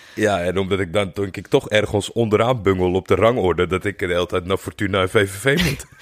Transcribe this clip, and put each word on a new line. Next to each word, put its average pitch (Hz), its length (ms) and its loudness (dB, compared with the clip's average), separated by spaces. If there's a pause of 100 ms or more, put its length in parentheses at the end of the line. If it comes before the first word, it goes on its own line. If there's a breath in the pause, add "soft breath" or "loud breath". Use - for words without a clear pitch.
(140 loud breath)
Ja, 101 280 0
en 90 160 -2
omdat 95 220 -2
ik 82 120 -4
dan, 98 220 -2
denk 101 220 -6
ik, 95 100 -12
toch - 220 0
ergens 104 440 0
onderaan 113 500 0
bungel 90 300 2
op 92 160 -2
de 101 60 4
rangorde, 92 520 2
dat 87 180 -4
ik 101 140 -4
de 98 80 -4
hele 87 200 0
tijd 92 180 -4
naar 95 120 -2
Fortuna 98 440 -4
en 92 80 0
V 101 220 2
V 135 300 0
V 185 100 0
moet. - 160 -8 (160)